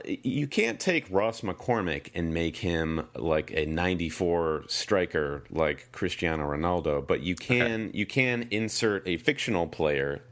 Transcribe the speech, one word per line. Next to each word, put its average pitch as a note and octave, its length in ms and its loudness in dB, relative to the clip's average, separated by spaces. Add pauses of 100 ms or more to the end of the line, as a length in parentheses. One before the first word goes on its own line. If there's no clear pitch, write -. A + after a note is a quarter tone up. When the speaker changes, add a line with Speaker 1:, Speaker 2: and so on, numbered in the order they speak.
Speaker 1:
y-, - 180 -4
you C#3 240 0
can't G#3+ 320 0
take E3+ 320 0
Ross G#2 300 2
McCormick F#2+ 720 0
and E2+ 200 0
make E2 240 0
him, D#2+ 480 0 (100)
like, D#2 360 0
a D#2 120 2
ninety-four E2 1040 0
striker D#2 800 0
like D2+ 400 0
Cristiano D#2+ 560 -2
Ronaldo, D2+ 600 0
but C#2+ 160 0
you F2 120 0
Speaker 2:
Okay. B2 260 0
Speaker 1:
can, A2+ 340 -2
you G#2 100 -2
can B2 460 0
insert G#2+ 580 0
a F2 80 2
fictional G2 500 0
player, C#2+ 540 0 (120)